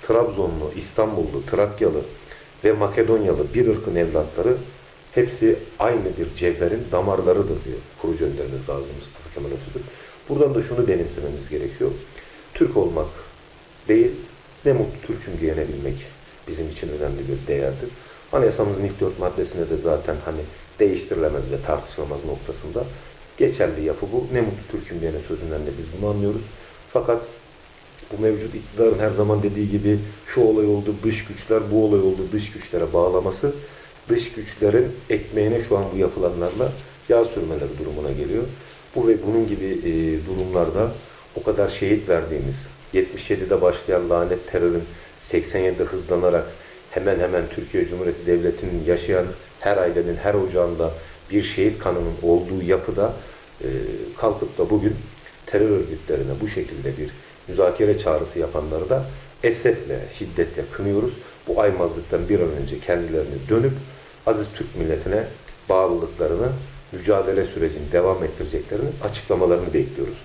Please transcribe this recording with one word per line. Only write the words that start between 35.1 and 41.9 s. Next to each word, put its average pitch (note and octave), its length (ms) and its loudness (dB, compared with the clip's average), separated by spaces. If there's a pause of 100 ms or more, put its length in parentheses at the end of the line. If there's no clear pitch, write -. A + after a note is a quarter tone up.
şu G2+ 80 4
an G2 60 2 (100)
bu F#2+ 40 -2
yapılanlarla F#2 760 0 (380)
yağ A2+ 160 6
sürmeleri D2 540 -4
durumuna D2+ 320 -4
geliyor. E2 320 -2 (520)
Bu A#2 120 4
ve A2 100 6 (100)
bunun A2 200 2
gibi, G2 180 -2
e, F2 260 -2 (340)
durumlarda F#2 680 0 (440)
o - 80 -6
kadar G2 260 2
şehit G2+ 400 0